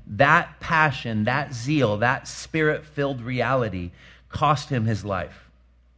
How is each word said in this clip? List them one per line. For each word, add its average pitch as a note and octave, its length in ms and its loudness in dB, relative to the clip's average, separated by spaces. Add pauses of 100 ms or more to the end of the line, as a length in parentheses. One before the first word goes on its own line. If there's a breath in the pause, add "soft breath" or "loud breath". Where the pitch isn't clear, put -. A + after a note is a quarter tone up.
that C#3+ 540 2
passion, C3 640 0
that C#3 300 -2
zeal, A#2+ 440 0
that B2 280 0
Spirit-filled C#3+ 920 -4
reality A2+ 720 -2 (400 loud breath)
cost - 400 0
him A#2 160 0
his G2+ 180 0
life. F#2 460 -6 (480)